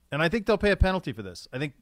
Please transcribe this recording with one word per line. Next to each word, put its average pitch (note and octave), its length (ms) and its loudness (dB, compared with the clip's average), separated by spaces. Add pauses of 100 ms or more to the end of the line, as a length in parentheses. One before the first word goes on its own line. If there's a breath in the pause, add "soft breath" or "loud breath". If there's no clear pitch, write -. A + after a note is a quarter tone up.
(120)
and C#3+ 100 -2
I E3 60 4
think G3+ 200 -2
they'll G#3+ 100 4
pay G#3 140 2
a F#3+ 60 2
penalty F#3 360 2
for G#2 100 -10
this. F#2 300 -14
I B2+ 60 -6
think, C3+ 220 -6